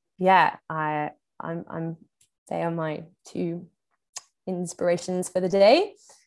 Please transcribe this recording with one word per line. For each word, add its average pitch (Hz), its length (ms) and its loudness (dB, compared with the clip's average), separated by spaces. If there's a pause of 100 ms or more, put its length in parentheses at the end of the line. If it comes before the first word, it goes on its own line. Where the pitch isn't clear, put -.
(180)
yeah, 185 380 6 (140)
I, 151 420 -4 (280)
I'm, 165 300 -8
I'm, 165 280 -8 (520)
they 170 140 -4
are 170 80 -2
my 160 320 -6 (220)
two 175 420 -6 (800)
inspirations 180 840 -4
for 185 100 -4
the 185 100 0
day. 220 440 6 (340)